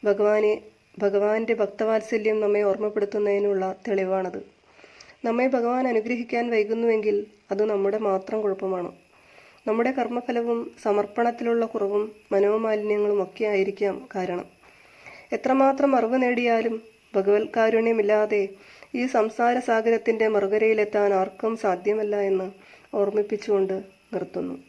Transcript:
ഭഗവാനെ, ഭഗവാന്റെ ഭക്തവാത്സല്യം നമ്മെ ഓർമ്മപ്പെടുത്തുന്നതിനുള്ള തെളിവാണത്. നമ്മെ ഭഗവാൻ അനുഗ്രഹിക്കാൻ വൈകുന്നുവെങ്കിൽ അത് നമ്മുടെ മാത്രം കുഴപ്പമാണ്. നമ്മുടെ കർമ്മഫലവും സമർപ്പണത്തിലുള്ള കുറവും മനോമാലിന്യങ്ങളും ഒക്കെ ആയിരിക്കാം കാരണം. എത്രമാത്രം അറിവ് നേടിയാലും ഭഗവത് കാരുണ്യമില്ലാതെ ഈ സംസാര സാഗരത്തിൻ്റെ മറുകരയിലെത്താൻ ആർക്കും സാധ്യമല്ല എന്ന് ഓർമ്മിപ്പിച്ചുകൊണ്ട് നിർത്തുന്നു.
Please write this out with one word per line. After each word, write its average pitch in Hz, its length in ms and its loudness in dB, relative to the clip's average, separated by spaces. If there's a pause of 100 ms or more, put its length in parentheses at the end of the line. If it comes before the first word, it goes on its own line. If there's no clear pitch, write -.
ഭഗവാനെ, 214 520 2 (480)
ഭഗവാന്റെ 214 580 2
ഭക്തവാത്സല്യം 214 800 -2
നമ്മെ 208 280 2
ഓർമ്മപ്പെടുത്തുന്നതിനുള്ള 202 960 0 (220)
തെളിവാണത്. 190 540 -2 (880)
നമ്മെ 240 280 0
ഭഗവാൻ 247 360 0
അനുഗ്രഹിക്കാൻ 233 640 -2
വൈകുന്നുവെങ്കിൽ 220 640 0 (340)
അത് 202 120 0 (100)
നമ്മുടെ 196 340 0
മാത്രം 190 380 -2
കുഴപ്പമാണ്. 190 460 -4 (760)
നമ്മുടെ 233 320 0
കർമ്മഫലവും 240 600 -2 (240)
സമർപ്പണത്തിലുള്ള 233 840 0
കുറവും 208 360 -2 (300)
മനോമാലിന്യങ്ങളും 208 920 2
ഒക്കെ - 260 -6
ആയിരിക്കാം 196 420 0 (200)
കാരണം. 180 340 -4 (880)
എത്രമാത്രം 269 640 2
അറിവ് 233 240 0
നേടിയാലും 233 540 0 (380)
ഭഗവത് 208 400 2
കാരുണ്യമില്ലാതെ 220 880 2 (520)
ഈ 240 80 -2 (120)
സംസാര 240 420 2 (120)
സാഗരത്തിൻ്റെ 226 680 2
മറുകരയിലെത്താൻ 208 760 2 (100)
ആർക്കും 220 340 -4 (100)
സാധ്യമല്ല 208 520 -2 (140)
എന്ന് 185 160 0 (540)
ഓർമ്മിപ്പിച്ചുകൊണ്ട് 202 760 0 (360)
നിർത്തുന്നു. 180 440 -6 (120)